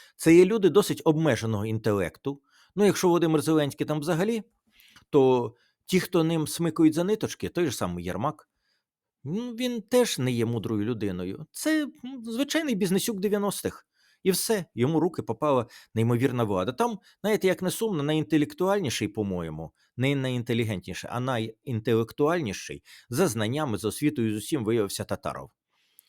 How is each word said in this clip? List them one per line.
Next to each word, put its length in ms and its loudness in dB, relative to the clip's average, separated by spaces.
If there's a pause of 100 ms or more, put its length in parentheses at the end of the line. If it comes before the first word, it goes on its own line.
(160)
Це 200 6
є 100 10
люди 240 2
досить 360 2
обмеженого 600 2
інтелекту. 760 -2 (340)
Ну, 100 2
якщо 220 2
Володимир 340 4
Зеленський 460 0
там 120 -2
взагалі, 420 -2 (680)
то 460 4 (340)
ті, 100 4
хто 240 0
ним 240 0
смикають 460 2
за 100 0
ниточки, 460 -4
той 160 -2
же 60 -2
самий 340 -6
Єрмак, 440 -6 (760)
ну, 280 -6
він 300 -4
теж 380 2
не 120 0
є 140 2
мудрою 400 -2
людиною. 640 -4
Це, 320 -2
м, 420 -12
звичайний 500 -2
бізнесюк 440 -2
дев'яностих. 680 -4 (360)
І 80 2
все, 340 0 (100)
йому 220 2
в 40 2
руки 200 -2
попала 440 0 (300)
неймовірна 480 2
влада. 280 0
Там, 280 -2 (220)
знаєте, 260 0
як 140 0
не 100 -2
сумно, 320 -2
найінтелектуальніший, 1040 0
по-моєму, 640 -6 (260)
не 180 0
найінтелігентніший, 1000 -4
а 60 -4
найінтелектуальніший, 1600 -2 (260)
за 180 0
знаннями, 500 -2
за 100 -2
освітою, 460 -2
з 40 -4
усім 260 -4
виявився 400 -2
Татаров. 480 -8 (580)